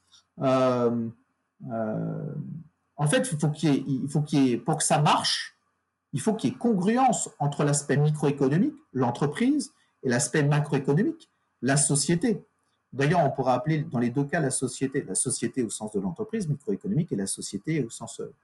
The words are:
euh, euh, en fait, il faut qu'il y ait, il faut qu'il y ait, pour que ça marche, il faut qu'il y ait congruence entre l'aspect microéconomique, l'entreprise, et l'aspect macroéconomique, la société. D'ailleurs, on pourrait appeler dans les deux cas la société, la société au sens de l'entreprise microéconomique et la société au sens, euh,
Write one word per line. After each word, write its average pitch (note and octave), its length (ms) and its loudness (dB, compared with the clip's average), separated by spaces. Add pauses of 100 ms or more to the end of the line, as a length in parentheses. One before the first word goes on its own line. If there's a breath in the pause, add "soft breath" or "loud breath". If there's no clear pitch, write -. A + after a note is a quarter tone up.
(400 soft breath)
euh, B2 680 2 (640)
euh, A2 640 -4 (600)
en D3+ 100 -2
fait, - 260 2
il D3 80 -4
faut D#3 80 2
qu'il D3 260 2
y - 20 2
ait, - 100 -2
il C#3 220 -2
faut D3 140 0
qu'il C#3 240 2
y A#2+ 60 2
ait, A2+ 60 0
pour D#3 180 -2
que - 80 -2
ça D#3 160 2
marche, - 580 0 (540)
il D3 80 -4
faut G#3+ 140 0
qu'il A3 160 -2
y - 20 -4
ait - 60 -10
congruence A#3 800 2
entre D3 260 0
l'aspect C#3+ 320 0
microéconomique, D3+ 800 2 (160)
l'entreprise, D3+ 800 0 (300)
et C3+ 80 0
l'aspect E3 320 0
macroéconomique, D3 880 0 (320)
la C#3 160 4
société. E3+ 680 2 (500)
D'ailleurs, D3+ 300 4
on C3+ 60 2
pourrait C3 240 2
appeler D3+ 280 0
dans - 160 -4
les A#2+ 120 2
deux C#3 120 0
cas D#3 160 -2
la C#3 120 0
société, C3 520 -4
la F#2 140 -6
société - 480 -2
au G2+ 60 -4
sens G#2+ 200 -8
de G2+ 80 -4
l'entreprise E3+ 500 -4
microéconomique - 640 -2
et - 60 -2
la G2 100 -2
société C3+ 560 -6
au A#2 80 -8
sens, - 300 -14
euh, A2+ 120 -12 (100)